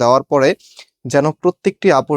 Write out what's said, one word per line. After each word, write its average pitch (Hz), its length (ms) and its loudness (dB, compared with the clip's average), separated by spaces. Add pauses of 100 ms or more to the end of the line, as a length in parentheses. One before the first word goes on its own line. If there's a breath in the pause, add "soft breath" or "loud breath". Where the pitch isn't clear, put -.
দেওয়ার 127 200 2 (100)
পরে 139 160 2 (640 loud breath)
যেন 143 140 2 (160)
প্রত্যেকটি 185 460 -4 (120)
আপুর 147 160 -4